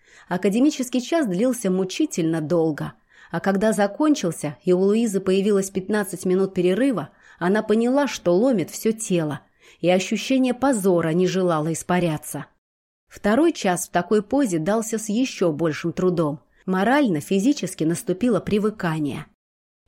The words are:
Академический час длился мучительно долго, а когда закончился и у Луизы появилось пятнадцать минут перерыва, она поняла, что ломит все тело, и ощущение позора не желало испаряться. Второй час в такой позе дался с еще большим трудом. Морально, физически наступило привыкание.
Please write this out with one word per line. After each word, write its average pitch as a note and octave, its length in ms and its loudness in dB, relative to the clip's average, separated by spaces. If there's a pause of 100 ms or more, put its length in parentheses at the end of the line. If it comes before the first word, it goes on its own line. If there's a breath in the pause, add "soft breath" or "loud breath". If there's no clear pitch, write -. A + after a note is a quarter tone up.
(300 soft breath)
Академический B3 720 0
час D#4+ 240 0
длился G3+ 460 0
мучительно F#3 680 -2
долго, D#3 540 -2 (380 soft breath)
а E3+ 80 -4
когда G3+ 340 2
закончился G3+ 880 0
и F3+ 100 4
у F3+ 60 2
Луизы G3+ 400 2
появилось F#3+ 520 2
пятнадцать G3 540 -4
минут F#3+ 280 0
перерыва, F#3+ 560 0 (300 soft breath)
она G3 240 0
поняла, A#3+ 440 2
что - 280 0
ломит G#3+ 340 2
все - 220 -2
тело, E3 500 -2 (380 soft breath)
и E3 100 0
ощущение A3+ 640 2
позора G3 560 2
не F3 160 2
желало E3 480 0
испаряться. D#3+ 720 -2 (600)
Второй C#4+ 460 2
час F#3 340 -2
в - 40 -20
такой F3 300 2
позе G#3 380 0
дался G#3+ 400 -2
с A3 100 -10
еще G#3 420 0
большим D#3 420 -2
трудом. E3 480 0 (260 soft breath)
Морально, G3 540 2
физически G3 640 0
наступило F3+ 540 0
привыкание. E3 840 -2 (640)